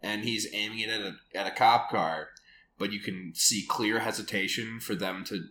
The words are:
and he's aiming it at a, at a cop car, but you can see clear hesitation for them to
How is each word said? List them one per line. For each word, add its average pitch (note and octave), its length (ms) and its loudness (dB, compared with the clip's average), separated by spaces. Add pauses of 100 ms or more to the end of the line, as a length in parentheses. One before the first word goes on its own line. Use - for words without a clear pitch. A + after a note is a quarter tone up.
and G#2+ 220 -2
he's A2+ 280 -2
aiming G#2+ 280 -2
it A2 100 -2
at A2 100 -2
a, G2 140 -6 (200)
at G2 120 0
a - 60 -4
cop A#2+ 380 6
car, D#2+ 380 0 (480)
but G2+ 160 -2
you G#2 80 -4
can F#2 360 -8
see G#2 320 2
clear A2 320 2
hesitation A2 800 -2
for G#2+ 160 -2
them F#2+ 300 -2
to F#2 240 -4